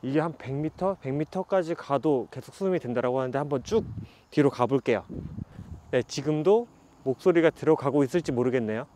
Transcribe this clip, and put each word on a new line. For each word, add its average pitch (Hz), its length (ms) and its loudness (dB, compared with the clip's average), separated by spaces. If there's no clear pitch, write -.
이게 135 180 0
한 160 180 -2
백 127 160 -8
미터? 156 460 -4
백 135 120 -6
미터까지 165 640 -2
가도 139 560 0
계속 - 240 -16
수음이 185 240 -2
된다라고 123 420 -2
하는데 131 180 -4
한번 143 240 -2
쭉 214 220 -2
뒤로 143 200 4
가볼게요. 120 540 0
네, 127 120 2
지금도 151 640 0
목소리가 165 460 4
들어가고 143 540 2
있을지 156 280 -2
모르겠네요. 120 640 0